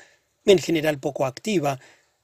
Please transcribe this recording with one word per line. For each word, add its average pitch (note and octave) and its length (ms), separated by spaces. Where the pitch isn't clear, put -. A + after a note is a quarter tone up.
en F#3+ 120
general D3+ 400
poco C#3+ 260
activa, C#3+ 540